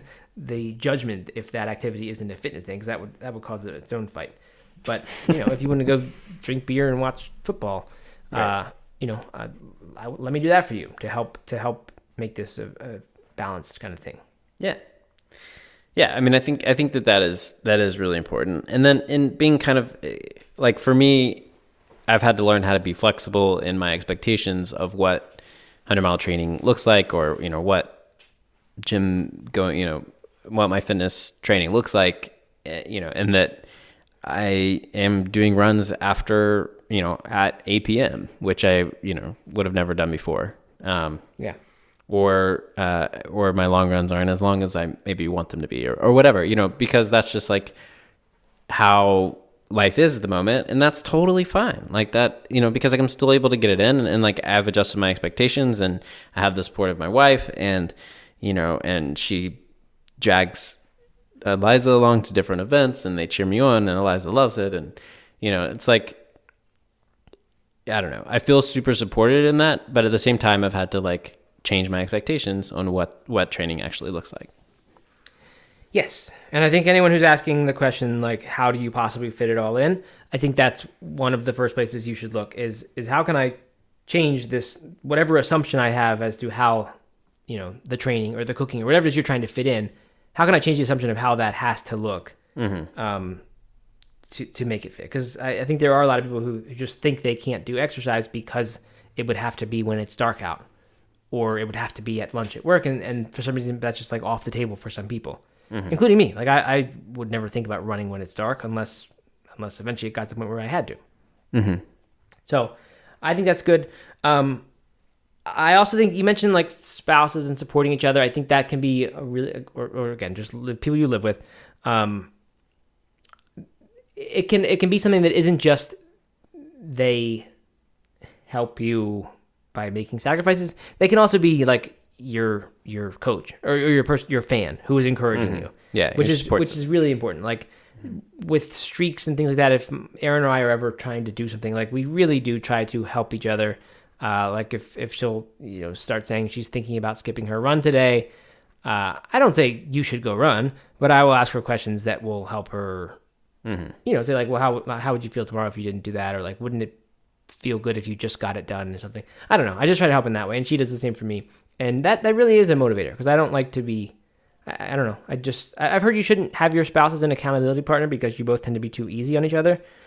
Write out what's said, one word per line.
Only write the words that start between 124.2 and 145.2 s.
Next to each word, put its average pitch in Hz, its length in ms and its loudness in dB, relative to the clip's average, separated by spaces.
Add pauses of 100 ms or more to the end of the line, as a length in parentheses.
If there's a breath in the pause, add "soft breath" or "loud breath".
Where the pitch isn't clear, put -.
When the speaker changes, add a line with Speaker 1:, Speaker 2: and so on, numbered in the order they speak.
Speaker 1:
can, 202 160 4
it 185 160 2
can 185 80 2
be 202 100 2
something 196 220 4
that 170 100 4
isn't 165 280 4
just - 360 2 (880)
they 123 640 -2 (960 soft breath)
help 120 360 -4
you 107 460 -2 (460)
by 107 160 -6
making 107 300 -8
sacrifices. 175 560 0 (240 loud breath)
They 190 80 6
can 214 100 4
also 208 200 8
be, 160 280 4
like, 123 320 2 (200)
your, 113 520 -4 (140)
your 104 300 -10
coach - 380 -4 (120)
or, - 80 -2
or 143 60 2
your 143 260 4
pers-, 143 240 0
your 127 160 0
fan 101 420 -2
who 139 140 2
is 127 80 2
encouraging 117 460 0
Speaker 2:
Mm-hmm. 87 100 -8
Speaker 1:
you. - 60 -12 (240 soft breath)
Speaker 2:
Yeah, 90 220 2
Speaker 1:
which - 120 2
Speaker 2:
who 160 60 2
Speaker 1:
is, 139 100 0
Speaker 2:
supports 202 160 2
Speaker 1:
which 160 120 0
Speaker 2:
us. 156 60 -10
Speaker 1:
is 143 100 -6
really 156 240 2
important. 107 320 -6
Like, 113 240 -8 (800 soft breath)
with 156 300 -2
streaks - 520 -4
and 151 80 -2
things 147 140 0
like 139 80 0
that, 139 140 4
if 127 200 2 (300)
Aaron 147 220 0
and 135 80 2
I 131 100 2
are 120 80 2
ever 120 220 0
trying 117 340 -8
to 110 60 -8
do 117 180 -6
something, 110 240 -8
like, 113 180 -4
we 131 140 -4
really 156 340 2
do 117 200 -2
try 113 260 -2
to 113 180 -6
help 113 300 -4
each 110 140 -8
other. 107 300 -2 (440 soft breath)
Uh, 101 300 -2
like, 107 220 -6
if, - 260 -12
if 117 160 -8
she'll, 110 320 -4 (120)